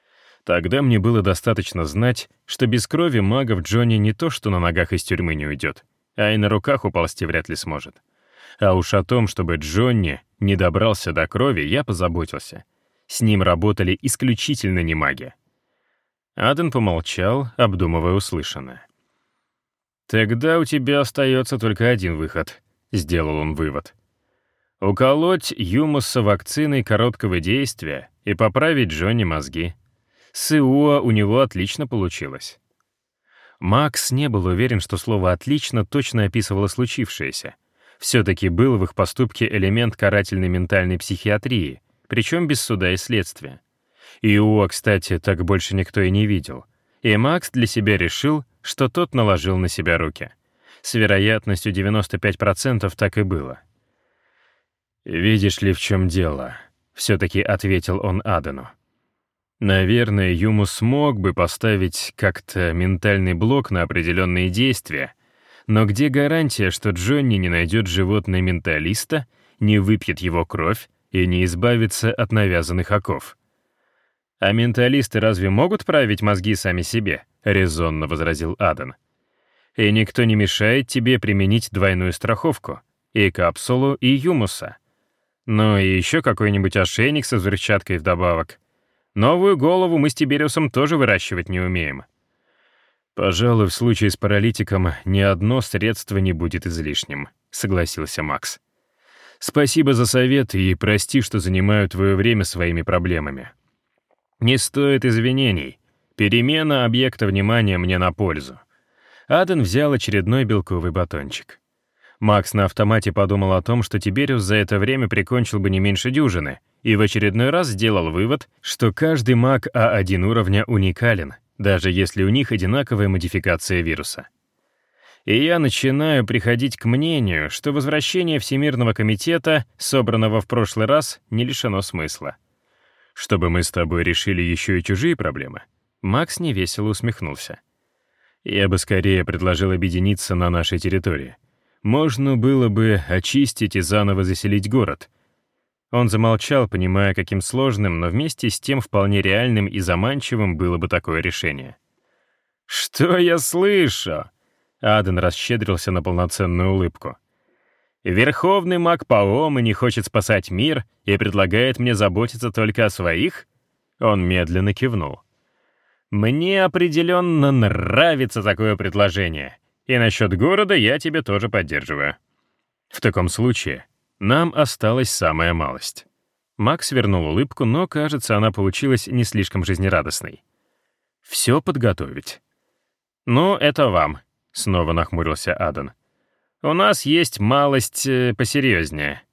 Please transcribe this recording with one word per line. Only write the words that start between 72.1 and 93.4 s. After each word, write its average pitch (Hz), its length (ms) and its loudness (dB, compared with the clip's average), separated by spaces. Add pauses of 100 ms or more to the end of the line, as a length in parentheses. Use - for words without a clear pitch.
от 110 200 -4
навязанных 87 580 0
оков?" 101 480 -4 (1000)
"А 98 140 2
менталисты 120 680 2
разве 98 280 2
могут 160 380 0
править 117 360 2
мозги 104 320 0
сами 90 280 -2
себе?" 95 420 -4 (200)
резонно 82 640 0
возразил 80 520 -4
Аден. 69 360 -2 (800)
"И 104 160 4
никто 110 320 2
не 110 100 4
мешает 107 540 0
тебе 123 300 2
применить 98 520 0
двойную 92 420 0
страховку — - 680 -4 (320)
и 101 180 2
капсулу, 127 640 0
и 127 140 0
Юмуса. 135 680 0 (720)
Ну 107 320 4
и 95 180 2
ещё 147 260 0
какой-нибудь 101 540 0
ошейник 123 480 0
со 127 120 -2
взрывчаткой 95 600 0
вдобавок. 85 640 -2 (540)
Новую 175 420 4
голову 170 420 2
мы 147 120 2
с - 40 -4
Тибериусом 147 560 0
тоже 143 260 2
выращивать 98 520 0
не 90 120 -2
умеем". 85 440 -4 (1160)
"Пожалуй, 104 460 4